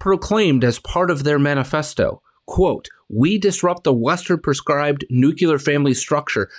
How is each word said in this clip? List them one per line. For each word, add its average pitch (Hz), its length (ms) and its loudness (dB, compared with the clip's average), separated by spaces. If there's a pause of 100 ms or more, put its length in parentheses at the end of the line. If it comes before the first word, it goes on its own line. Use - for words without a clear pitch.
proclaimed 190 640 2
as 120 140 0
part 180 320 -2
of 143 120 -2
their 147 160 2
manifesto, 143 840 -2 (240)
quote, 170 420 0 (220)
"We 143 260 2
disrupt 180 480 0
the 151 80 2
Western 160 480 0
prescribed 143 720 -2
nuclear 147 480 2
family 143 340 0
structure 147 560 -4 (100)